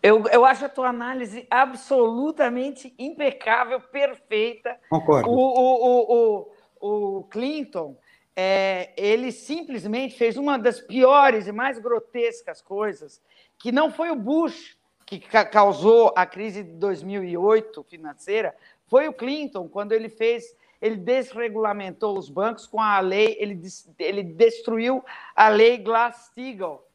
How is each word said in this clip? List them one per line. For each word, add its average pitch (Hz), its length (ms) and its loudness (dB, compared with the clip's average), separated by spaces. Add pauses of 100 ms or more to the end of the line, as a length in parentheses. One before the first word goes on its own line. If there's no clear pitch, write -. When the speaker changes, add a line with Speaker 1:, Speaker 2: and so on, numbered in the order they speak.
Speaker 1:
Eu, 208 240 6
eu 233 180 6
acho 262 200 2
a 269 40 -8
tua 254 200 -4
análise 240 600 -10
absolutamente 254 1500 -2
impecável, 254 800 -4
perfeita. 240 960 -6 (100)
Speaker 2:
Concordo. 156 400 2
Speaker 1:
O, 240 60 0
o, 254 540 2
o, 233 600 2 (320)
o, 202 380 -4
o 185 60 -10
Clinton, 214 720 -10 (380)
é, 190 600 -2
ele 220 360 0
simplesmente 254 840 -8
fez 233 220 0
uma 277 220 -2
das 233 200 0
piores 254 680 6
e 208 40 -10
mais 233 280 -6
grotescas 233 840 -6
coisas, 196 580 -8 (380)
que 240 140 -6
não 302 200 2
foi 330 200 -4
o 302 40 -4
Bush 277 640 -4 (300)
que 185 120 -14
ca-, - 260 2
causou 208 720 6
a 180 100 2
crise 202 380 -12
de 165 100 -18
dois 175 280 -6
mil 196 220 -8
e 175 140 -8
oito 214 460 0
financeira, 170 680 -8 (340)
foi 277 200 4
o 302 60 -6
Clinton, 254 540 -8
quando 202 260 -6
ele 220 160 -2
fez, 233 460 -4 (260)
ele 220 160 -4
desregulamentou 208 1200 -4
os 147 120 -12
bancos 208 380 -6
com 214 120 -8
a 214 200 2
lei, 202 400 0
ele 208 160 -6
des-, 175 420 -18
ele 190 240 -4
destruiu 226 840 0 (320)
a 214 120 6
lei 220 300 6
Glass-Steagall 226 1160 -6